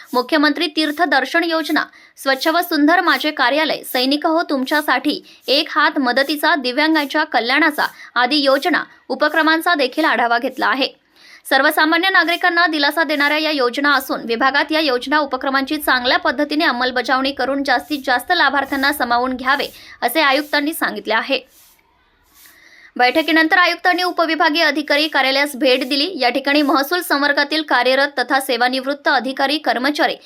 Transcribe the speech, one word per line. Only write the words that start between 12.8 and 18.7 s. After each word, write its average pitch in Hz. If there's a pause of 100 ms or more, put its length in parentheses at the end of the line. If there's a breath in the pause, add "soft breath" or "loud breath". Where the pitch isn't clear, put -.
देणाऱ्या 294
या 311
योजना 277
असून 262
विभागात 269
या 311
योजना 269
उपक्रमांची 277
चांगल्या 285
पद्धतीने 302
अंमलबजावणी 254
करून 269
जास्तीत 277
जास्त 262
लाभार्थ्यांना 285